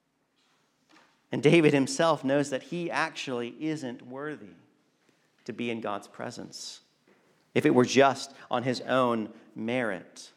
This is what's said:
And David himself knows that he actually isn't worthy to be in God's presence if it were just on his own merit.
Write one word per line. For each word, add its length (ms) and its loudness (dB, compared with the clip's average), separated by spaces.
And 120 -4
David 300 6
himself 520 2
knows 260 0
that 140 -6
he 260 -6
actually 720 -4
isn't 440 -6
worthy 500 -12
to 80 -8
be 180 -6
in 100 -6
God's 280 -6
presence 720 -14
if 100 2
it 100 4
were 100 6
just 480 4
on 140 -2
his 160 -4
own 480 0
merit. 840 -6